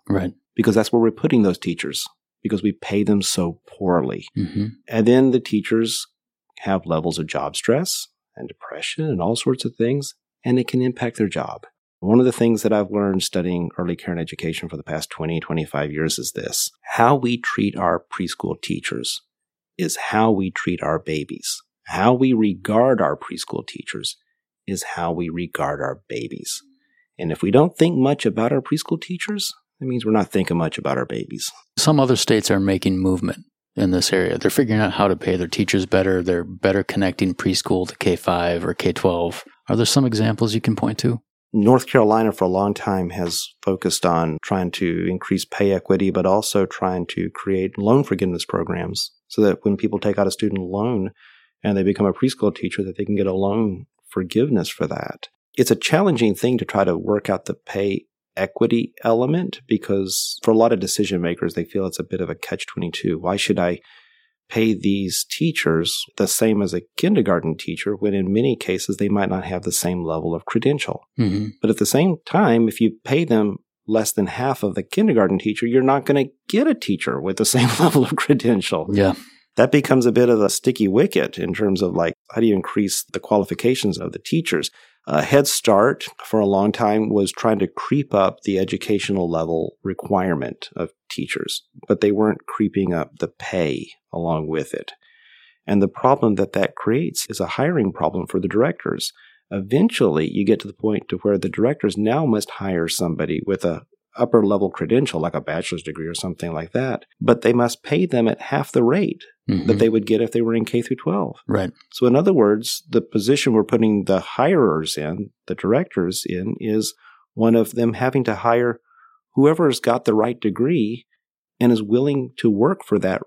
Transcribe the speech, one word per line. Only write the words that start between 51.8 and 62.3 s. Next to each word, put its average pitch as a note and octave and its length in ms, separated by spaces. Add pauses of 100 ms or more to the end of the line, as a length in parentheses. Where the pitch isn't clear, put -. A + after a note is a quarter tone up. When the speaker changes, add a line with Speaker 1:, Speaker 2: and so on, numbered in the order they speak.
Speaker 2:
become G2 240
a F#2 60
preschool G#2+ 420
teacher, - 280
that F#2+ 140
they G2+ 80
can G#2 120
get F#2+ 100
a F#2+ 80
loan G2+ 520 (220)
forgiveness F#2+ 600
for - 180
that. - 420 (260)
It's - 160
a A2+ 60
challenging C#3+ 580
thing B2 220
to A2 80
try G2+ 200
to F2+ 120
work G2+ 320
out F#2+ 160
the G2 100
pay G2 520 (280)
equity A2+ 600 (100)
element, C3 640
because G2 760
for A#2 100
a A2 40
lot A#2 160
of G2 80
decision F#2+ 400
makers, E2+ 320
they F2 120
feel F#2+ 200
it's F2+ 140
a - 40
bit F#2 200
of E2+ 80